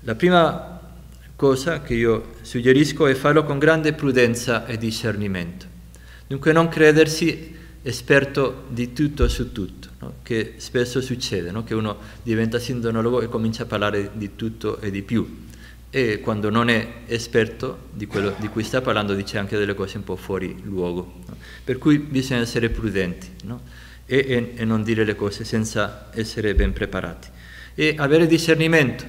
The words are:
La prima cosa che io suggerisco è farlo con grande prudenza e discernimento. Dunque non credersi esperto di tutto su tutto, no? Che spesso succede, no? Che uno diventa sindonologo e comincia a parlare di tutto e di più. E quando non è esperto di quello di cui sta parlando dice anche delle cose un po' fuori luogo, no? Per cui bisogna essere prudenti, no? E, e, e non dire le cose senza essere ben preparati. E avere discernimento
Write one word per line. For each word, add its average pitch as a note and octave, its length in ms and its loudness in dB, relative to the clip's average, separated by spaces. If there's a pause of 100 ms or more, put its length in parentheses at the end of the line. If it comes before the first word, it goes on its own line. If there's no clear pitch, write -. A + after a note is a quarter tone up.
La A#2 120 -4
prima E3+ 640 2 (560)
cosa C#3 460 2
che B2 140 -4
io A2+ 480 0
suggerisco C#3 640 4
è C3 80 4
farlo D3 300 4
con C#3+ 120 -2
grande D3+ 360 4
prudenza A#2+ 720 2
e A#2 100 -4
discernimento. G2+ 880 -4 (640)
Dunque C#3+ 240 0
non E3 160 6
credersi D#3 880 4 (260)
esperto C3+ 880 2
di B2 260 -4
tutto D3 340 2
su A#2 240 -2
tutto, - 380 -8 (120)
no? - 200 -12
Che A2 360 -4
spesso B2 440 -2
succede, F#2+ 480 -4
no? A2 140 -6
Che A2+ 100 -6
uno A2 240 -2 (240)
diventa A2+ 380 0
sindonologo A#2 600 0
e A2+ 60 -4
comincia A2 360 -2
a - 20 -6
parlare G2+ 480 -2
di G#2 220 -8
tutto A2+ 440 -6
e G#2 120 -6
di G2 100 -4
più. - 440 -4 (460)
E A#2 280 0
quando G#2+ 300 -2
non A#2 180 2
è A2+ 380 0
esperto A#2 880 -2
di G#2 120 -8
quello G2+ 320 -2
di G#2+ 120 -6
cui A2 140 -4
sta B2+ 180 -2
parlando G#2+ 320 0
dice G2 240 -4
anche G#2 200 -2
delle G#2 180 0
cose F#2+ 200 -6
un G#2 80 -8
po' F#2 140 -6
fuori F#2 460 -6
luogo, F2+ 600 -6
no? - 120 -16 (260)
Per B2+ 140 -4
cui D3 220 4
bisogna C3 420 -2
essere A#2 280 0
prudenti, F#2+ 600 -2 (140)
no? A#2+ 180 -10 (440)
E, B2+ 120 0
e, B2+ 400 0
e A2+ 80 -4
non A2+ 180 0
dire A2 220 2
le G#2 100 0
cose G2+ 300 -4
senza A2 680 -4
essere G#2+ 400 -2
ben F#2+ 200 4
preparati. F#2 560 -6 (460)
E D3+ 220 2
avere D3+ 300 4
discernimento D#3+ 800 4